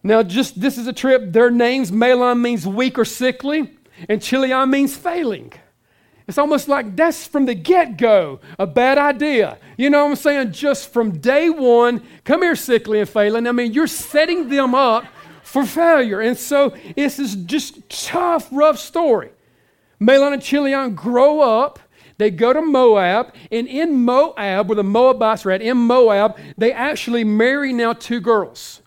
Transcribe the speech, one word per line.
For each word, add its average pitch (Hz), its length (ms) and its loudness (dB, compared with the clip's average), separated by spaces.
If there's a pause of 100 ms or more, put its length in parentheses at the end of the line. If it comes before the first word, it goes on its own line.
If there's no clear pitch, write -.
Now, 220 220 2
just, 202 360 -4
this 247 180 -2
is 233 100 -8
a 254 60 -8
trip. 254 400 0
Their 240 180 4
names, 240 400 0
Mahlon 247 500 2
means 240 240 -2
weak 240 320 -2
or 233 80 0
sickly, 254 680 -4 (340)
and 214 140 -2
Chilion 262 480 0
means 277 260 0
failing. 233 560 -6 (760)
It's - 100 -6
almost 294 300 0
like 247 280 -4
that's 320 300 0
from 277 220 -2
the 240 80 -2
get-go 208 840 2 (200)
a 196 80 -2
bad 247 320 2
idea. 285 580 0 (200)
You 262 120 0
know 294 160 4
what 294 60 0
I'm 285 40 -2
saying? 277 360 -2
Just - 420 -4
from 220 240 -2
day 277 320 2
one, 240 540 2 (200)
"Come 330 200 0
here, 339 120 0
sickly 220 440 -2
and 202 100 -2
failing." 220 380 0
I 240 40 -2
mean, 240 220 -2
you're 294 140 0
setting 320 600 -2
them 269 280 0
up 247 300 2 (360)
for 269 240 -4
failure. 254 560 0
And 240 160 -2
so 277 380 0 (200)
this 277 220 -2
is 240 180 -6
just 190 540 -8
tough, 349 640 -4
rough 294 260 2
story. 294 540 -2 (680)
Mahlon 277 340 4
and 269 80 -6
Chilion 269 520 -2
grow 254 480 2
up. 254 380 0 (400)
They 214 100 2
go 226 240 0
to 311 80 0
Moab, 233 720 2 (180)
and 240 160 -4
in 277 380 0
Moab, 220 640 0
where 220 60 0
the 208 80 -2
Moabites 220 640 2
are 190 60 0
at, 190 100 -2
in 240 160 -2
Moab, 233 600 4 (200)
they 233 140 2
actually 240 520 -4
marry 254 500 0
now 233 200 0
two 233 260 -8
girls. 196 680 -2